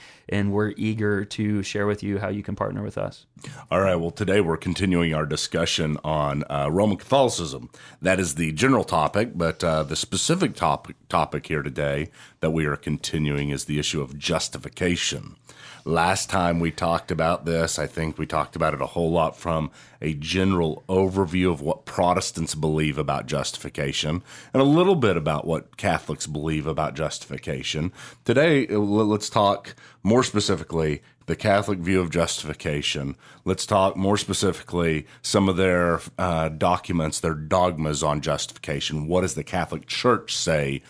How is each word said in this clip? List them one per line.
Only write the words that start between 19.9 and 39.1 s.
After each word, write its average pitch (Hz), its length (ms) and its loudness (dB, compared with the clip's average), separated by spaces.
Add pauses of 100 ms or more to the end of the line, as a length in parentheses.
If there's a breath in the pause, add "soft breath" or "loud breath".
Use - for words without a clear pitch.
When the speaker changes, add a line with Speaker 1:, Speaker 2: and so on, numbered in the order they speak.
Speaker 2:
a 78 140 -4
general 85 720 0
overview 92 640 2
of 73 80 -6
what 73 240 -4
Protestants 87 720 0
believe 78 440 0
about 71 280 -2
justification 71 960 -4 (320 loud breath)
and 131 80 6
a - 20 6
little 175 300 6
bit 113 220 2
about 78 280 0
what 80 320 -4
Catholics - 520 -2
believe 76 400 -2
about 76 260 -2
justification. 76 1000 -6 (320 loud breath)
Today, 139 440 4
uh, - 60 -2
l-, 107 60 4
let's 104 480 2
talk - 460 2 (300 loud breath)
more 117 180 6
specifically 82 800 0 (240 soft breath)
the 82 100 -2
Catholic 104 420 2
view 92 220 2
of 85 100 -2
justification. 76 1040 -2 (300 loud breath)
Let's 92 200 -2
talk 98 320 2
more 95 200 2
specifically 85 920 -2 (160 loud breath)
some 98 260 4
of 92 80 0
their, 87 440 2 (180)
uh, 85 300 0
documents, 82 720 0
their 82 140 -2
dogmas 78 680 0
on 76 180 0
justification. 76 840 -4
What 90 140 2